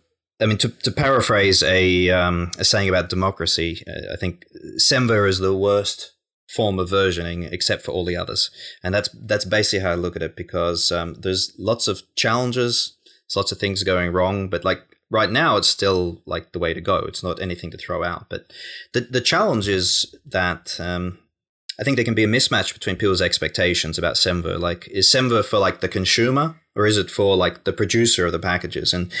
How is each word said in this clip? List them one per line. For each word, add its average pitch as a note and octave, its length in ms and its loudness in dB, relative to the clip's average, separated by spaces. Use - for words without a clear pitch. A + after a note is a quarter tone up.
I A2 40 4
mean, G#2+ 140 4
to, A#2 100 2
to - 220 -2
paraphrase A2 720 4
a, F2+ 460 4
um, F2 480 2
a F2+ 80 -2
saying G2 240 2
about F2+ 200 2
democracy, E2+ 800 -2
uh, - 260 -10
I - 20 -6
think - 300 -6
Semver A#2 500 4
is F#2+ 120 2
the F#2+ 160 2
worst G2+ 580 0
form G2+ 240 2
of F2+ 100 -2
versioning F2 600 0
except F2+ 320 -2
for - 80 -6
all F2+ 140 -2
the F2 100 -2
others. - 340 -4
And F#2 100 0
that's, G2+ 200 0
that's G#2 320 -2
basically G2+ 380 0
how F#2 80 0
I F2 40 0
look F2 200 -2
at E2 80 -4
it, D#2+ 120 -6
because, F2 560 -2
um, E2+ 280 -2
there's F#2+ 380 -2
lots A2 300 -2
of G2 140 -4
challenges, A#2+ 920 -2
there's - 300 -16
lots G2 160 -2
of G2 80 -8
things G2 240 -2
going F2+ 280 0
wrong, F#2 380 0
but, F2 160 -4
like, F#2 160 0
right A2 200 2
now C3+ 260 2
it's F#2 100 2
still, F2+ 580 0
like, F2 260 -8
the F2 80 -8
way E2+ 140 0
to F2 80 -6
go. F#2 180 0
It's - 240 -8
not F2+ 180 -4
anything F2 300 -6
to - 60 -16
throw E2+ 260 -6
out. E2+ 260 -6
But - 220 -12
the, A#2+ 80 0
the B2 200 -2
challenge D#3 460 2
is - 480 0
that, F2+ 540 -2
um, F2+ 400 -4
I - 40 -6
think C3+ 120 0
there A#2+ 100 2
can A#2 100 0
be A2 100 4
a - 20 4
mismatch A2+ 460 2
between - 240 -4
people's F#2+ 240 2
expectations F2 760 0
about E2 180 -2
Semver. F2 440 0
Like, F2 300 -4
is G2 240 2
Semver A#2+ 320 2
for, G#2+ 140 0
like, F#2+ 200 0
the F#2 80 -2
consumer, B2+ 680 0
or G#2 100 2
is G#2 120 4
it F#2+ 120 -2
for, G2 280 2
like, F2 260 0
the G2 100 -2
producer G#2+ 520 2
of E2+ 80 0
the E2+ 60 -4
packages? F2 540 -2
And, F2+ 260 -4